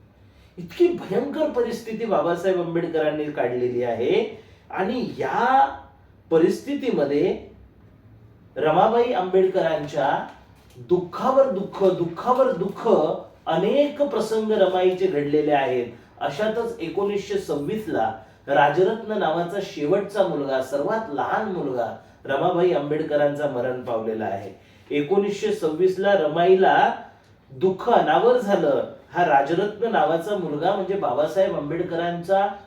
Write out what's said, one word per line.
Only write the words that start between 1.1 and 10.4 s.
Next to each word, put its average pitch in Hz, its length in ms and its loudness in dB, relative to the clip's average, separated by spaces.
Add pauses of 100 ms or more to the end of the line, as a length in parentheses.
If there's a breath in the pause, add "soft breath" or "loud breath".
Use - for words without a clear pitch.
परिस्थिती 226 560 -4
बाबासाहेब 180 560 0
आंबेडकरांनी 156 640 -2
काढलेली 123 580 -2
आहे 120 600 -2 (260 loud breath)
आणि 226 480 -4
या 262 600 2 (520)
परिस्थितीमध्ये 180 1200 0 (1080)
रमाबाई 220 560 4
आंबेडकरांच्या 180 1120 0 (500)